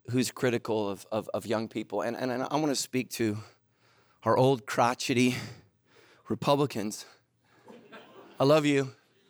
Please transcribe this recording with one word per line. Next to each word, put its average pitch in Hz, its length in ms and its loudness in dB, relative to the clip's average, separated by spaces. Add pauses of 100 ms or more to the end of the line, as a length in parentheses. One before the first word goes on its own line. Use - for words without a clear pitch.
(100)
who's 123 200 2
critical 113 580 0
of, 95 220 -8
of, 110 240 -4
of 101 100 -2
young 110 220 -2
people, 104 360 -4
and, 117 140 -2
and, 127 140 -4
and 123 140 -2
I - 120 -2
wanna 147 200 0
speak - 340 -4
to 110 280 -2 (840)
our 110 140 2
old 127 280 4
crotchety 123 680 2 (960)
Republicans. 131 760 -2 (1300)
I 135 60 2
love 147 200 6
you. 139 280 2 (380)